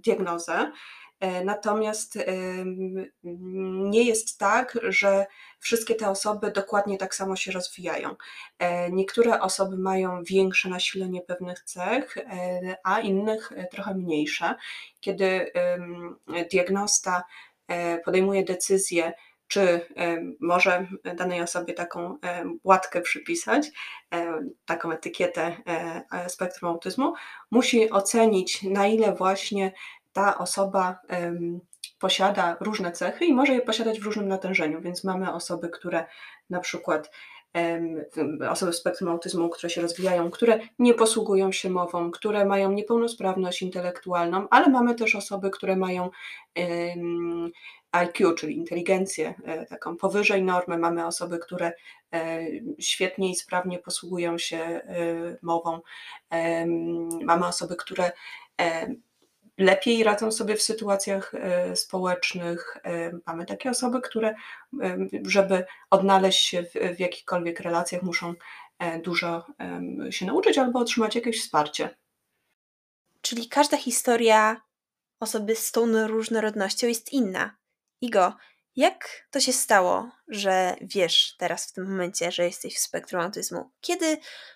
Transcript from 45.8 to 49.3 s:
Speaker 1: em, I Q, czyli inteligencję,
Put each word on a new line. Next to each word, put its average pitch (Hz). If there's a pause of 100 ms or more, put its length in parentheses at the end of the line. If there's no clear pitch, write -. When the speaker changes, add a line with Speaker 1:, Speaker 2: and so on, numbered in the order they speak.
Speaker 1:
em, 170 (540)
I 175
Q, 170
czyli -
inteligencję, 175 (100)